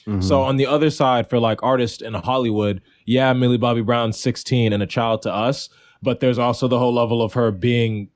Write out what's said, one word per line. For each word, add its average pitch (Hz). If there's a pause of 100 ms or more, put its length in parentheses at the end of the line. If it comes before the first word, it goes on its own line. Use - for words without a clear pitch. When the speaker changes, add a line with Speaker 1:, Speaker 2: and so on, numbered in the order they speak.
Speaker 1:
Mm-hmm. 101
Speaker 2:
So 135
on 135
the 135
other 147
side, 131
for, 127
like, 113
artists 123
in 110
Hollywood, 104 (240)
yeah, 131
Millie 123
Bobby 117
Brown's 117
sixteen 120
and 101
a 95
child 113
to 104
us, 113 (340)
but 123
there's 123
also 120
the 120
whole 123
level 120
of 110
her 120
being 110